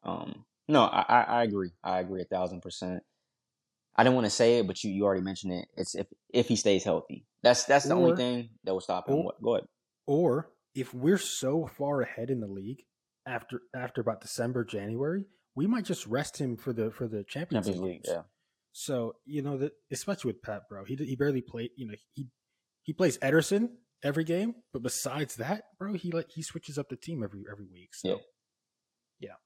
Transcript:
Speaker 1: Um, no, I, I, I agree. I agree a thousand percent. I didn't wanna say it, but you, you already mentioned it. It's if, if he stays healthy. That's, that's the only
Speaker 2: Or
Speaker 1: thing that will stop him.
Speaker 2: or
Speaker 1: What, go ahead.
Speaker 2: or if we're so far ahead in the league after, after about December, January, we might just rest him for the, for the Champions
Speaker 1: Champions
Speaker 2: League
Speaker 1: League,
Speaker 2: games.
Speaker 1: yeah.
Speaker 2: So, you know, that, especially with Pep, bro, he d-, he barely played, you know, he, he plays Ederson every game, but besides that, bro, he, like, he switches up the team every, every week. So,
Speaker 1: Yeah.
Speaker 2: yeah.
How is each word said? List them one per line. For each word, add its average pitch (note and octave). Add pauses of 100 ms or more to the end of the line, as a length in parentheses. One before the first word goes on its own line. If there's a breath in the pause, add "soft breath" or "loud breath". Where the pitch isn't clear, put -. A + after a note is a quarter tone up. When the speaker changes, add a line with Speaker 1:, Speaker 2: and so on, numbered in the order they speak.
Speaker 1:
Um, E2+ (240)
no, C#3+
I, -
I, A#2+
I A#2+
agree. G2 (120)
I F#2
agree F#2
a F2
thousand F#2
percent. F2+ (920)
I A2+
didn't B2+
wanna A#2
say A#2+
it, G#2
but F#2
you, G#2
you G2
already F#2+
mentioned F#2+
it. F2
It's -
if, F2+ (260)
if B2
he A2+
stays G2+
healthy. - (180)
That's, -
that's C#3+
the C#3+
only E3+
Speaker 2:
Or -
Speaker 1:
thing B2 (140)
that F#2+
will F#2+
stop F2+
him. C#3
Speaker 2:
or D#3
Speaker 1:
What, -
go A#2
ahead. - (400)
Speaker 2:
or D3 (220)
if C3
we're C#3+
so C#3+
far C#3+
ahead A#2+
in C3
the G#2
league G2 (420)
after, B2 (140)
after B2+
about A2
December, A#2+
January, A#2 (300)
we D3
might A3+
just -
rest B2
him B2+
for C3
the, A2
for B2
the G#2+
Champions C#3
Speaker 1:
Champions F#2
Speaker 2:
League F#2
Speaker 1:
League, -
Speaker 2:
games. F2
Speaker 1:
yeah. E2 (500)
Speaker 2:
So, A#2+ (100)
you C#3+
know, C#3
that, C#3+ (180)
especially C#3+
with G2+
Pep, G#2
bro, F#2+
he B2+
d-, C#3+
he B2+
barely C3+
played, A#2+
you B2+
know, G#2 (180)
he, C3+ (560)
he D#3
plays F3+
Ederson E3 (340)
every C#3+
game, G3 (180)
but C3
besides C3+
that, D#3 (140)
bro, G3+
he, F3
like, E3
he D#3+
switches D#3
up C#3+
the C3
team D#3
every, G2
every G2+
week. F2+
So, -
Speaker 1:
Yeah. - (1040)
Speaker 2:
yeah. - (120)